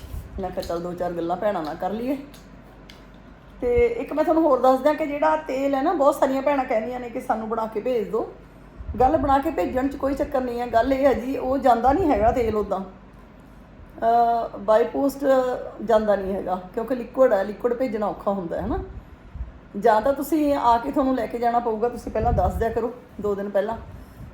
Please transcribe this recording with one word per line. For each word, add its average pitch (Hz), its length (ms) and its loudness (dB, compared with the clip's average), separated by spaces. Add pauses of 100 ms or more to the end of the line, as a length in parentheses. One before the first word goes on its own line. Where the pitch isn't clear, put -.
(400)
ਮੈਂ 185 100 -6
ਕਿਹਾ 185 120 -8
ਚੱਲ 175 200 -6
ਦੋ 175 120 -6
ਚਾਰ 180 180 -4
ਗੱਲਾਂ 170 240 -4
ਭੈਣਾਂ 196 260 -2
ਨਾਲ 151 140 -8
ਕਰ 185 140 -4
ਲਈਏ। 247 280 -4 (1400)
ਤੇ 240 260 4
ਇੱਕ 254 260 -2
ਮੈਂ 294 120 2
ਤੁਹਾਨੂੰ 320 200 4
ਹੋਰ 254 160 4
ਦੱਸ 262 200 6
ਦਿਆਂ 294 140 4
ਕਿ 302 120 -4
ਜਿਹੜਾ 294 300 2
ਤੇਲ 277 380 -2
ਹੈ 262 80 0
ਨਾ, 339 100 2
ਬਹੁਤ 277 220 4
ਸਾਰੀਆਂ 269 280 0
ਭੈਣਾਂ 285 220 0
ਕਹਿੰਦੀਆਂ 247 360 -2
ਨੇ 240 100 -10
ਕਿ 247 100 -6
ਸਾਨੂੰ 220 280 -4
ਬਣਾ 220 180 -2
ਕੇ 214 140 -4
ਭੇਜ 233 280 -2
ਦਿਓ। 262 240 -4 (680)
ਗੱਲ 269 160 4
ਬਣਾ 277 220 4
ਕੇ 311 120 -2
ਭੇਜਣ 262 380 0
'ਚ 277 80 -8
ਕੋਈ 277 180 -2
ਚੱਕਰ 285 260 -2
ਨਹੀਂ 240 200 -4
ਹੈ। 247 60 -4
ਗੱਲ 233 260 2
ਇਹ 269 140 2
ਹੈ 269 60 6
ਜੀ, 240 240 -2
ਉਹ 262 220 -2
ਜਾਂਦਾ 240 340 4
ਨਹੀਂ 330 180 2
ਹੈਗਾ 220 220 4
ਤੇਲ 226 240 0
ਉੱਦਾਂ, 190 240 -2
ਅਹ, - 1800 -2
by 214 260 4
post 277 420 -2 (580)
ਜਾਂਦਾ 214 320 4
ਨਹੀਂ 190 180 -2
ਹੈਗਾ, 185 280 -4 (120)
ਕਿਉਂਕਿ 226 200 -2
ਲਿਕੁਇਡ 247 380 2
ਹੈ, 196 120 2
ਲਿਕੁਇਡ 214 300 -2
ਭੇਜਣਾ 220 320 -2
ਔਖਾ 185 240 -4
ਹੁੰਦਾ 180 320 -4
ਹੈ - 40 -6
ਨਾ। 320 120 -4 (1000)
ਜਾਂ 220 220 4
ਤਾਂ 269 120 2
ਤੁਸੀਂ 285 420 0
ਆ 233 240 4
ਕੇ 262 140 -4
ਤੁਹਾਨੂੰ 262 220 2
ਲੈ 226 120 -2
ਕੇ 233 120 -6
ਜਾਣਾ 233 200 2
ਪਊਗਾ, 226 300 -2
ਤੁਸੀਂ 233 240 -10
ਪਹਿਲਾਂ 220 200 0
ਦੱਸ 185 220 2
ਦਿਆ 220 140 0
ਕਰੋ 233 260 -2 (260)
ਦੋ 202 140 -2
ਦਿਨ 202 160 -8
ਪਹਿਲਾਂ, 202 260 -2 (580)